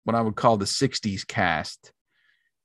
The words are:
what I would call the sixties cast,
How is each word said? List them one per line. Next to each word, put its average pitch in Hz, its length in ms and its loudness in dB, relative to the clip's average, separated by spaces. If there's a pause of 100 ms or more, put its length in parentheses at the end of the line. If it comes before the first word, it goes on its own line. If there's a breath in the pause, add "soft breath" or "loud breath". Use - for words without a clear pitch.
what 113 100 -2
I 117 60 2
would 107 160 -2
call 117 220 4
the 98 80 -2
sixties - 580 -2
cast, - 680 -4 (720)